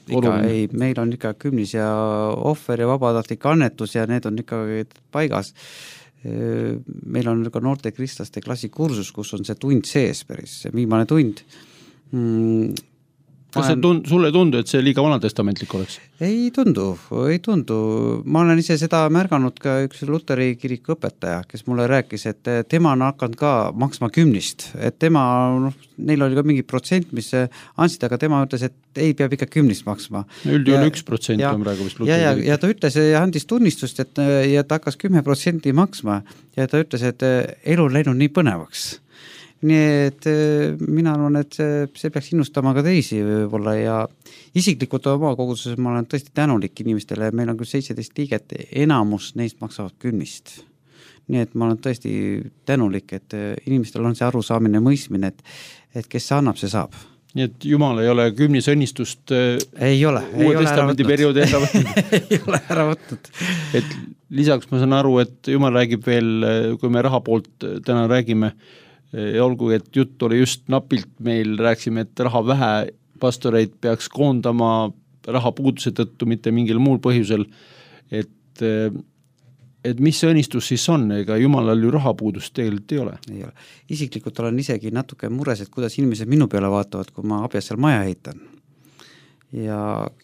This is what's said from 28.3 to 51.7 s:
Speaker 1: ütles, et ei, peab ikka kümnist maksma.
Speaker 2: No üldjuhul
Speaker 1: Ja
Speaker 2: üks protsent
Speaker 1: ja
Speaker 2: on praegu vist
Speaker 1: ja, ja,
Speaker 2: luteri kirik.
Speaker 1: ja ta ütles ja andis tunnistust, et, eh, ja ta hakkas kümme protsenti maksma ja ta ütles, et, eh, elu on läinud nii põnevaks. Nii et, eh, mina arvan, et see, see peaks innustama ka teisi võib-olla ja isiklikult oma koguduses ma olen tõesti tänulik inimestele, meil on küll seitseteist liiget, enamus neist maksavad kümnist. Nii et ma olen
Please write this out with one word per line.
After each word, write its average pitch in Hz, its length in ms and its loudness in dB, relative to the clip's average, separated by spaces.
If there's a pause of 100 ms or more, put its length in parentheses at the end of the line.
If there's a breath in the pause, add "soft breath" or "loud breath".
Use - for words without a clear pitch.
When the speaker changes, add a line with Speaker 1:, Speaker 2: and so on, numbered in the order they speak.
Speaker 1:
ütles, 131 240 -4
et - 80 -12 (240)
ei, 156 160 2
peab 139 220 0
ikka 139 100 -4
kümnist 131 400 2
maksma. 101 380 -6 (180 loud breath)
Speaker 2:
No 143 80 -2
üldjuhul 139 320 4
Speaker 1:
Ja 151 80 4
Speaker 2:
üks - 160 -8
protsent 110 320 -2
Speaker 1:
ja 139 160 2
Speaker 2:
on 104 80 -2
praegu 98 240 -4
vist 110 160 -8
Speaker 1:
ja, 147 80 2
ja, 160 220 4
Speaker 2:
luteri 131 80 0
kirik. - 100 0
Speaker 1:
ja 147 80 2
ta 196 160 2
ütles 147 240 0
ja 156 240 4
andis 165 240 -2
tunnistust, 180 560 0
et, - 160 -8
eh, 139 320 2
ja 143 160 2
ta 156 140 0
hakkas - 180 -6
kümme 180 240 2
protsenti 143 480 0
maksma 131 480 0 (380 loud breath)
ja 131 100 0
ta 151 160 2
ütles, 127 240 -4
et, 123 160 -4
eh, 127 400 0
elu 170 240 4
on 131 80 2
läinud 135 240 2
nii 147 160 2
põnevaks. 104 500 0 (800 loud breath)
Nii 156 200 4 (260)
et, - 160 -10
eh, 151 480 2 (160)
mina 156 240 2
arvan, 147 220 0
et 143 180 -4
see, 147 400 -2
see 156 160 -6
peaks 147 220 -6
innustama 139 420 0
ka 143 80 2
teisi 151 400 2
võib-olla 107 500 0
ja 110 200 0 (600 loud breath)
isiklikult 139 540 0
oma 143 260 0
koguduses 120 460 -6
ma 123 140 -2
olen 120 120 -2
tõesti 139 300 -6
tänulik 120 480 0
inimestele, 107 480 -4
meil 117 180 -2
on 113 80 -4
küll 117 140 -10
seitseteist 123 460 -6
liiget, 139 360 -6 (220)
enamus 123 600 0
neist 117 260 -6
maksavad 104 360 -12
kümnist. - 640 -8 (680 soft breath)
Nii 127 120 0
et 113 140 -6
ma 117 100 -2
olen 113 160 0